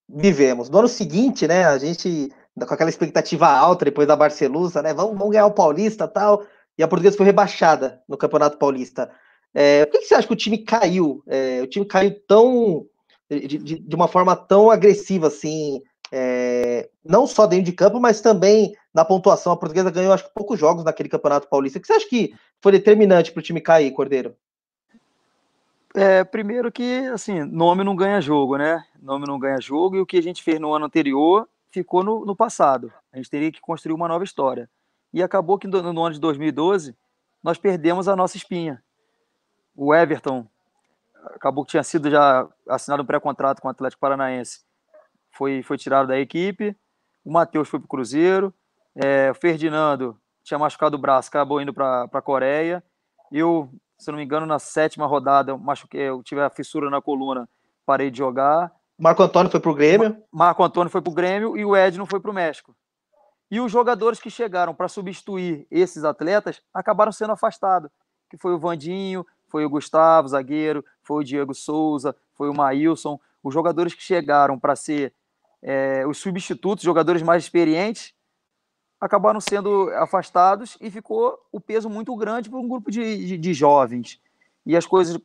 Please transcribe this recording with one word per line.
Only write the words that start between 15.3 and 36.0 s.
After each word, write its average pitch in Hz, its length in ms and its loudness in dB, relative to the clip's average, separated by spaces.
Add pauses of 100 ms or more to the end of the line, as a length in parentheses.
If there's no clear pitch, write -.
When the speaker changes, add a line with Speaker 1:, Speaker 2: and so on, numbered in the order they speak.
Speaker 1:
é, 123 800 -2 (160)
não 214 220 4
só 214 200 4
dentro 180 200 2
de 175 60 -2
campo, 202 280 4
mas 226 220 2
também 208 520 4 (200)
na 160 100 6
pontuação. 185 480 4
A 170 60 0
Portuguesa 180 320 -2
ganhou, 185 200 2
acho 190 140 2
que, - 80 -20
poucos 208 260 -6
jogos 165 260 2
naquele 156 260 -4
Campeonato 143 380 -2
Paulista. 135 300 -2
O 180 40 -16
que - 40 -20
você 403 60 0
acha 440 160 2
que 220 260 -2 (280)
foi 196 100 6
determinante 190 580 6
pro 160 120 -10
time 170 180 -6
cair, 156 320 4
Cordeiro? 135 420 -4 (1600)
Speaker 2:
É, 190 300 4
primeiro 220 480 -6
que, 254 400 -6
assim, 190 320 -6
nome 170 400 2
não 196 100 -2
ganha 196 280 0
jogo, 139 340 0
né? 160 260 -2 (200)
Nome 139 240 -8
não 139 120 -8
ganha 135 220 -4
jogo, 170 360 -2
e 190 40 0
o 180 60 -2
que 185 100 -4
a 175 60 2
gente 170 200 -8
fez 160 160 -2
no 151 140 -6
ano 151 140 -2
anterior 156 600 0 (240)
ficou 180 320 -4
no, 214 220 -4
no 202 100 -6
passado. 139 560 0 (220)
A 131 60 -18
gente 123 100 -14
teria 151 240 -4
que - 80 -20
construir 160 340 -8
uma 165 140 -4
nova 170 160 -4
história. 127 460 -4 (420)
E 165 100 -2
acabou 185 360 0
que 202 80 -14
no, 180 260 -4
no 165 100 -2